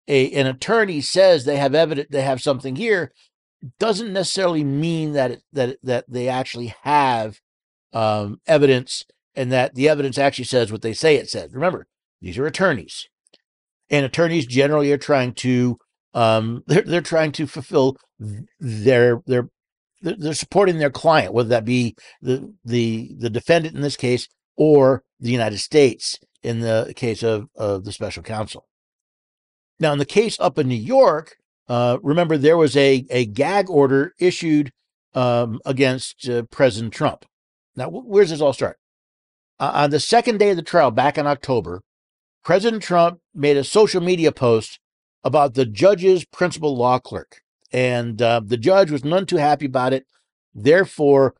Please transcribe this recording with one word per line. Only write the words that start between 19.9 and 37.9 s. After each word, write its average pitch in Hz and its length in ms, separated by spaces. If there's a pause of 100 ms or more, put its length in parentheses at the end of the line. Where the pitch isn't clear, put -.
they're, 165 140
they're 151 180
supporting 180 440
their 147 140
client, 139 420
whether 113 160
that 113 160
be 120 300 (260)
the, 131 320 (100)
the, 113 540
the 117 120
defendant 160 460
in 139 60
this 143 160
case 123 300 (280)
or 139 480 (160)
the 117 120
United 110 260
States 131 600 (240)
in 117 160
the 113 360
case 117 280
of, 110 320
of 101 280
the 104 80
special 95 300
counsel. - 460 (1120)
Now, 151 140
in 143 60
the 143 60
case 208 340
up 170 200
in 131 80
New 123 80
York, 165 600 (300)
uh, 123 340
remember 160 360
there 156 200
was 147 200
a, 135 320
a 123 160
gag 165 440
order 139 500
issued, 156 520 (420)
um, 120 520
against, 131 640
uh, 120 140
President 113 500
Trump. - 320 (500)
Now, 127 140
wh-, 240 180